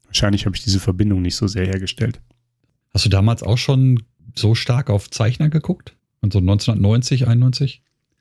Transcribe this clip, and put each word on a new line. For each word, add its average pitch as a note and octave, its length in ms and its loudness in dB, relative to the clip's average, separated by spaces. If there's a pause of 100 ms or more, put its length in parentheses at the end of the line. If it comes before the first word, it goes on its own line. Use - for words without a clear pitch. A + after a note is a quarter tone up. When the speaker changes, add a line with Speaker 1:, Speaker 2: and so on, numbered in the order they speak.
Speaker 1:
Wahrscheinlich G2+ 400 -2
habe F#2+ 100 -4
ich - 80 -10
diese G2 160 2
Verbindung F#2+ 440 0
nicht F2+ 120 -4
so G2+ 120 -2
sehr F#2+ 180 -4
hergestellt. F#2+ 560 -4 (720)
Speaker 2:
Hast - 120 0
du A2+ 40 2
damals G#2 320 2
auch B2 160 0
schon C3 460 2 (320)
so G#2+ 180 2
stark B2 380 -2
auf G2+ 180 -2
Zeichner - 400 -2
geguckt? - 480 -4 (240)
Also G2+ 180 0
neunzehnhundertneunzig, G#2+ 880 2
einundneunzig? B2+ 540 0 (400)